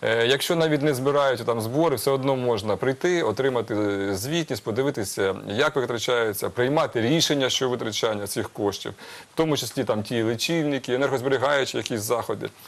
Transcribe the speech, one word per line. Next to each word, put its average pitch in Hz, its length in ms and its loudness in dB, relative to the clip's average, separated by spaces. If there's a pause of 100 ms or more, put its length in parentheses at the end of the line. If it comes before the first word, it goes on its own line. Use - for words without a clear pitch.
Е, 117 220 4
якщо 139 280 2
навіть 160 260 2
не 147 120 2
збирають 135 520 2
там 117 160 0
збори, 135 340 2
все 139 160 0
одно 135 240 2
можна 110 420 0
прийти, 147 460 0
отримати, 117 520 0
е, 101 400 0
звітність, 139 480 -2
подивитися, 110 720 -2 (120)
як 127 280 0
витрачаються, 117 760 0
приймати 123 520 0
рішення 139 480 2
щодо 127 220 0
витрачання 113 560 -2
цих 104 220 -4
коштів, 101 420 -4 (420)
в - 40 -14
тому 156 200 2
числі 127 260 -4
там 107 200 0
ті 113 200 0
лічильники, 135 680 0
енергозберігаючі 135 840 2
якісь 110 240 -4
заходи. 110 480 -2 (180)